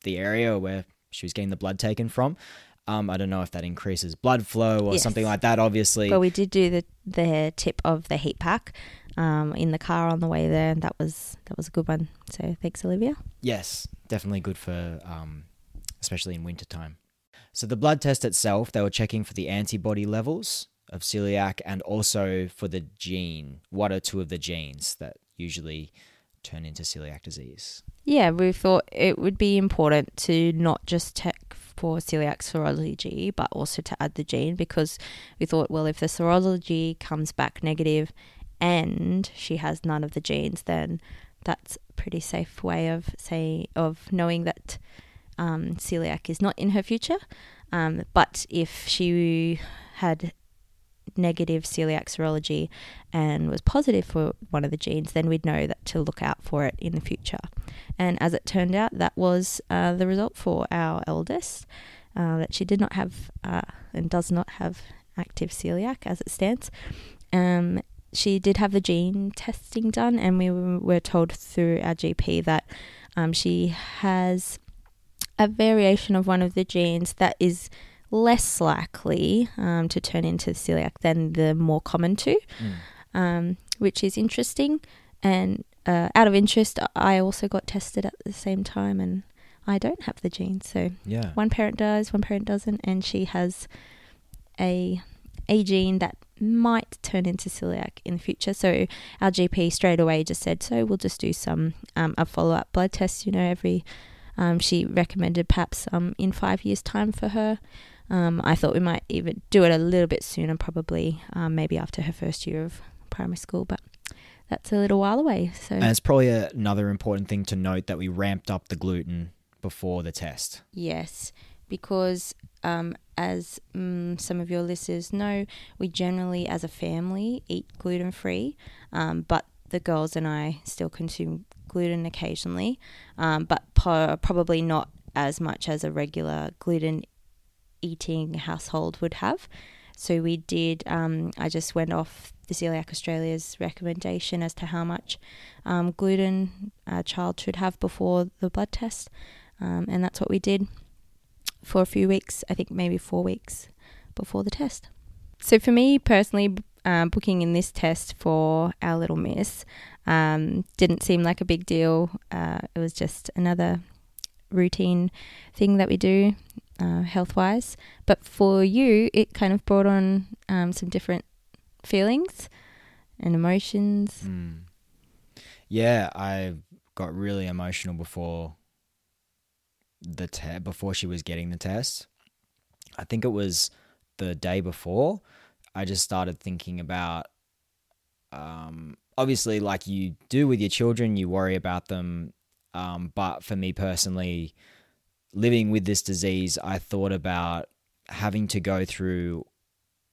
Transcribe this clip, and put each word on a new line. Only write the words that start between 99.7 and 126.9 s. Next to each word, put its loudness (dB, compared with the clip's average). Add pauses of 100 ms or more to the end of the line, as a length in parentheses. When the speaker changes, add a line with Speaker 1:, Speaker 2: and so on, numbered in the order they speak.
Speaker 2:
straight 4
away 4
just -6
said, -2
"So 0
we'll 2
just -4
do 0
some, -2 (200)
um, 0
a 2
follow-up 0
blood 2
test, -2
you 0
know, 2
every," 2 (520)
um, 4
she 2
recommended 0
perhaps, -2
um, 0
in 0
five -2
years' -2
time 0
for -4
her. 0 (500)
Um, 2
I 4
thought 2
we 2
might 0
even -4
do 10
it 8
a 6
little 4
bit -2
sooner, -2
probably, -2 (100)
um, 0
maybe 0
after -4
her -4
first -6
year -4
of -8 (300)
primary -4
school, -6
but -6 (680)
that's -6
a 4
little 4
while 2
away. 2
So -8
Speaker 1:
And 2
it's 4
probably 6
a-, 2
another 0
important -2
thing 0
to -2
note -2
that -4
we -4
ramped -2
up -4
the -4
gluten -4 (280)
before -4
the -6
test. -10 (100)
Speaker 2:
Yes, -8 (360)
because, -2 (300)
um, -4 (240)
as, -4 (140)
mm, -4
some -4
of -6
your -2
listeners -6
know, -2 (340)
we -2
generally, -2
as -4
a -8
family, -4